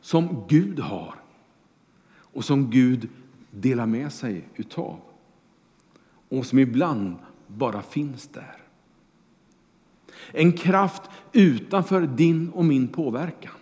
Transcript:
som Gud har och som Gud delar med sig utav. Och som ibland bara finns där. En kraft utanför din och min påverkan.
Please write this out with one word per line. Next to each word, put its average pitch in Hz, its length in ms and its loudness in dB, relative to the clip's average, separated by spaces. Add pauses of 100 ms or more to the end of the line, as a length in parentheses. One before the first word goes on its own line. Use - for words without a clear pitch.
som 165 480 -2
Gud 180 300 2
har 95 360 -8 (1000)
och - 280 -14
som 139 260 0
Gud 127 380 2 (420)
delar 117 360 -2
med 127 260 -4
sig 107 440 -10
utav. - 440 -10 (1300)
Och 131 180 -4
som 127 120 2
ibland 120 580 0 (300)
bara 104 360 -6
finns 143 460 -8
där. - 280 -20 (1800)
En 165 200 4
kraft 185 500 0 (300)
utanför 185 680 4
din 165 500 2
och 170 140 0
min 135 240 2
påverkan. 151 720 -6